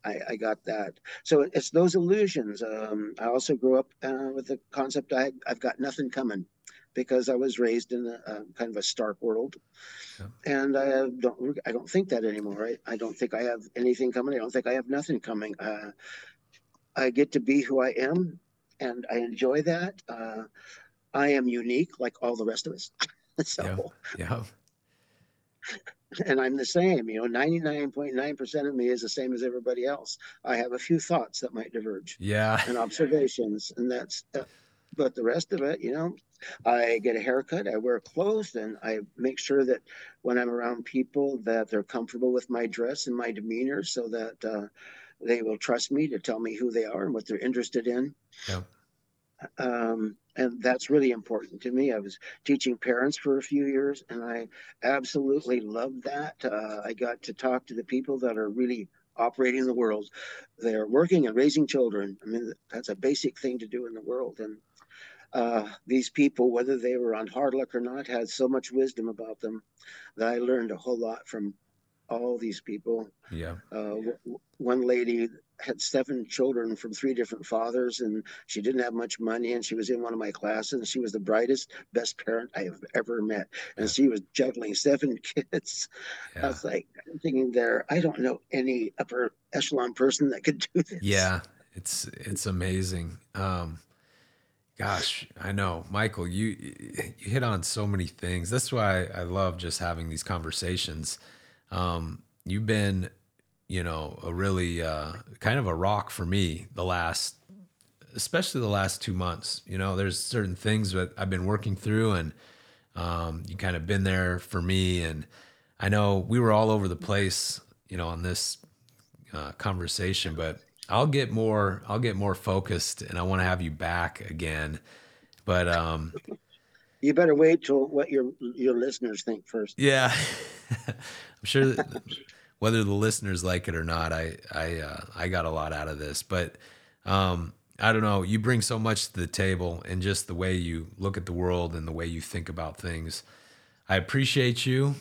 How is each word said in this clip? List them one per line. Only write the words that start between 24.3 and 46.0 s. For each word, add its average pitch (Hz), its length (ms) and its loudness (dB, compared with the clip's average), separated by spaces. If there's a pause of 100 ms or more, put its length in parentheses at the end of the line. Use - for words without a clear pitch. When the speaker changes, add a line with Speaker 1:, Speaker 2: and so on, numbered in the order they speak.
Speaker 1:
and 135 160 4
I'm 131 160 0
the 131 80 -2
same, 165 440 4
you 110 120 -2
know, 120 60 0
ninety-nine 147 640 0
point 139 240 -4
nine 143 200 0
percent 139 320 -4
of 143 80 -2
me 123 140 2
is 123 120 2
the 113 80 -6
same 131 240 -2
as 120 100 -4
everybody 123 420 -2
else. 139 320 -4 (260)
I 127 140 0
have 120 160 0
a 127 60 -4
few 165 200 4
thoughts 143 400 0
that 127 140 -6
might 117 180 -8
diverge 107 480 -6
Speaker 2:
Yeah. 107 480 2
Speaker 1:
and 123 100 -2
observations, 120 1000 0
and 123 120 -2
that's, - 360 -6 (120)
uh, 135 60 -4 (520)
but 135 200 2
the 123 80 -4
rest 139 300 2
of 175 80 -2
it, 143 180 -2
you 117 140 -2
know, 165 220 -2 (500)
I 117 340 4
get 113 160 2
a 110 60 0
haircut, 131 460 0
I 110 100 0
wear 117 240 2
clothes, 208 540 0
and 110 280 -6
I 110 160 -2 (160)
make 127 240 -2
sure 139 240 4
that 127 180 2 (400)
when 123 160 2
I'm 123 120 2
around 120 340 -2
people 135 600 0
that 113 260 2
they're 107 140 0
comfortable 120 500 0
with 123 160 0
my 120 180 0
dress 117 400 -2
and 123 80 -2
my 120 160 -4
demeanor 113 520 -2
so 120 260 -4
that, 113 340 -6
uh, 107 240 -4 (560)
they 117 200 2
will 110 140 -2
trust 120 340 0
me 151 160 2